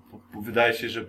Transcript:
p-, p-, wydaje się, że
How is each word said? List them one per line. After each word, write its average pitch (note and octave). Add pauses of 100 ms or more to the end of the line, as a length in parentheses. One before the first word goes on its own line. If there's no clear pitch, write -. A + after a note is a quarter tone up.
(100)
p-, - (160)
p-, G#2
wydaje A#2
się, A#2
że A2